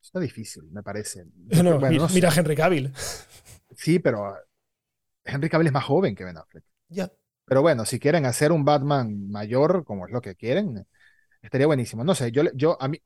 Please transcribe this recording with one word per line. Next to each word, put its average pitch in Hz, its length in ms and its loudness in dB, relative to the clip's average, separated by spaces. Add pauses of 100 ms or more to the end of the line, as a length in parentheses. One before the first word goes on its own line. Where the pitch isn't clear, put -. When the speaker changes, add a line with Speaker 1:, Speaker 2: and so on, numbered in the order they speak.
Speaker 1:
Está - 180 -10
difícil, 110 520 -10
me 98 100 -14
parece. 101 440 -10
Speaker 2:
No, 160 520 2
Speaker 1:
Bueno, 135 120 2
Speaker 2:
mi-, - 80 4
Speaker 1:
no 165 120 2
sé. 185 60 0
Speaker 2:
mira 175 140 6
a 151 60 2
Henry 156 200 2
Cavill. 151 360 2 (840)
Speaker 1:
Sí, 170 240 2
pero 101 360 -2 (880)
Henry 139 260 -4
Cavill 165 180 2
es 131 60 0
más 135 100 0
joven 143 320 0
que 95 80 -12
Ben 90 140 -12
Affleck. - 260 -20 (260)
Speaker 2:
Ya. 185 220 -8 (340)
Speaker 1:
Pero 131 160 2
bueno, 139 240 2
si 120 140 -4
quieren 147 260 2
hacer 147 260 2
un 151 140 2
Batman 135 640 0
mayor, 127 540 0
como 95 240 -10
es 90 40 -14
lo 120 100 -4
que 98 140 -14
quieren, 131 520 -4 (560)
estaría 135 240 0
buenísimo. 123 360 -2
No 139 120 2
sé, 120 160 -2
yo 131 120 2
le, 175 120 0
yo, 156 260 0
a 131 60 -4
mí 151 180 -4